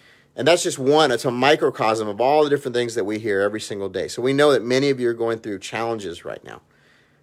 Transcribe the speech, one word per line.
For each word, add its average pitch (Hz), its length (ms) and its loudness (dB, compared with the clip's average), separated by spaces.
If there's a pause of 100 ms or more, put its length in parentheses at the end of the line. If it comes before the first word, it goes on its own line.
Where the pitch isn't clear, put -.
(380)
And 123 100 0
that's 175 140 4
just 160 160 -4
one. 143 340 4
It's 117 140 -2
a 131 60 0
microcosm 123 760 2
of 104 140 -4
all 147 220 4
the 147 80 0
different 139 240 -2
things 120 180 -2
that 110 120 -2
we 107 120 -4
hear 104 240 -2
every 104 180 0
single 98 300 -8
day. 90 180 -4
So - 140 -8
we 135 120 0
know 147 180 6
that 113 120 2
many 135 280 2
of 127 80 -2
you 123 100 0
are 117 40 -2
going 113 260 -2
through 104 200 -8
challenges 110 640 -8
right - 220 -12
now. - 160 -18 (600)